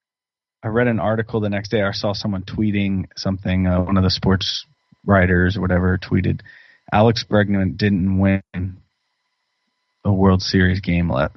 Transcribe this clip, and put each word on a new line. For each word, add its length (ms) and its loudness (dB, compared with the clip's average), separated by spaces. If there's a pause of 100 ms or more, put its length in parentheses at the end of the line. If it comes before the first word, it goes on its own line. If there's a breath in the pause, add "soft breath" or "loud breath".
(640)
I 60 -8
read 180 2
an 140 0
article 400 -2
the 100 -2
next 200 -6
day. 120 0
I 100 0
saw 200 -4
someone 300 -4
tweeting 640 -2 (100)
something. 500 -2
Uh, 160 2
one 140 -2
of 80 2
the 60 2
sports 540 -2 (400)
writers 520 2
or 40 -6
whatever 380 0
tweeted, 420 -2 (520 loud breath)
"Alex 360 2
Bregman 480 0
didn't 420 0
win 240 2 (1600)
a 80 2
World 280 4
Series 400 0
game 300 0
la-, 260 0